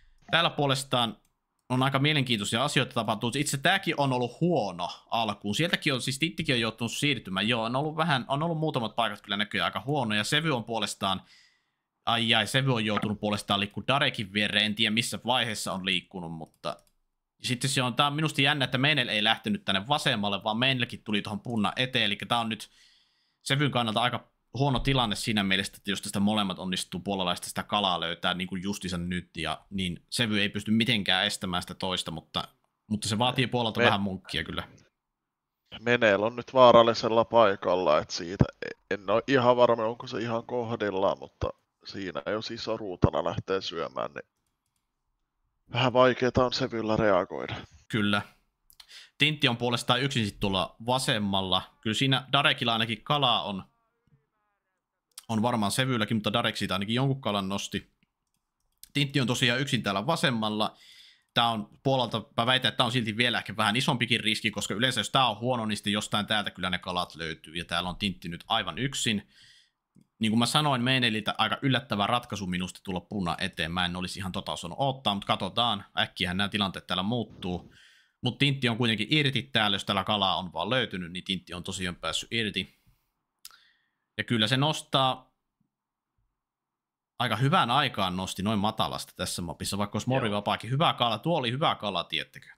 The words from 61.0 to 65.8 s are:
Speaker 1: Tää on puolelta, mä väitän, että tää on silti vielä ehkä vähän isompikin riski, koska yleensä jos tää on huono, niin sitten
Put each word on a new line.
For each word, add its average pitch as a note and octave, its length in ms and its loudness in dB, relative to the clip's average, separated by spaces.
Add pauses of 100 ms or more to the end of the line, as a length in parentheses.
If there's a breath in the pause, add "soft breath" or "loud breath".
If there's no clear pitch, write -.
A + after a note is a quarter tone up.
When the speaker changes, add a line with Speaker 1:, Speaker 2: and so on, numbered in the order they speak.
Speaker 1:
Tää A#2+ 140 4
on A2 200 -2 (140)
puolelta, A#2+ 400 0 (140)
mä A#2 100 0
väitän, B2+ 220 2
että - 80 -2
tää C3 100 0
on A2+ 60 -2
silti A2+ 240 -2
vielä A#2 220 0
ehkä F#2+ 180 -8
vähän G#2+ 200 2
isompikin A2+ 440 2
riski, G#2+ 300 -2
koska G2 240 -6
yleensä A#2 260 0
jos G2+ 100 -4
tää C3 180 2
on G2+ 100 -4
huono, A#2 280 -2
niin G#2 100 -4
sitten G2+ 160 -4